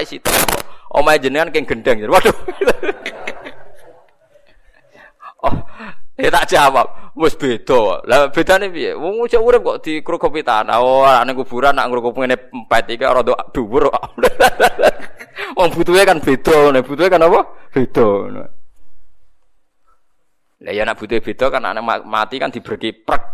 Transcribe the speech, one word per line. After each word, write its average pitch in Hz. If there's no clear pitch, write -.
sithik. 135
Omahe 151
jenengan 143
keng 147
gendeng." 113
Waduh. 180
<laughs> -
Oh, -
ya 185
tak 175
jawab. 135
Wis 156
beda. 117
Lah 135
bedane 190
piye? 117
Wong 202
cek 233
urip 240
kok 151
dikrukupi 156
tanah. 110
Oh, 131
ning 127
kuburan 131
nak 123
ngrukupi 120
ngene 127
empet 117
iki 120
rada 127
dhuwur 127
kok. -
<laughs> -
Wong 175
butuhe 175
kan 165
beda, 147
ngene 131
butuhe 143
kan 165
apa? 202
Beda 123
ngono. 98
Lah -
ya 107
nak 113
butuhe 110
beda 123
kan 131
anak 110
ma-, 110
mati 107
kan 147
dibreki 113
prek. 147